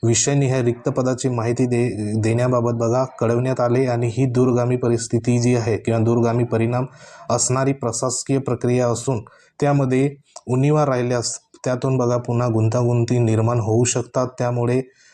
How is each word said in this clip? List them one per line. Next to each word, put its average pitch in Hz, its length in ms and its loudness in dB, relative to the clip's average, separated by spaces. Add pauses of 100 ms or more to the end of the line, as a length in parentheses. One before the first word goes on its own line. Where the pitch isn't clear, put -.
विषयनिहाय 131 600 2
रिक्त 120 260 -2
पदाची 127 400 -2
माहिती 120 360 0
दे-, 110 560 -2
देण्याबाबत 120 500 0
बघा 117 320 0
कळवण्यात 123 560 -2
आले. 123 260 2
आणि 120 220 0
ही 123 180 0
दूरगामी 123 520 2
परिस्थिती 120 640 0
जी 123 140 2
आहे 110 220 0
किंवा 113 220 0
दूरगामी 117 440 2
परिणाम 117 420 0 (440)
असणारी 127 440 0
प्र-, 120 200 -4
प्रशासकीय 131 440 -4
प्रक्रिया 123 500 0
असून 117 320 -2 (400)
त्यामध्ये 139 500 2 (380)
उणिवा 143 380 2
राहिल्यास 123 540 -2 (260)
त्यातून 127 320 -2
बघा 123 200 2
पुन्हा 120 300 -2
गुंतागुंती 120 720 0
निर्माण 113 400 2
होऊ 113 240 2
शकतात. 123 440 -2
त्यामुळे 120 540 -2 (320)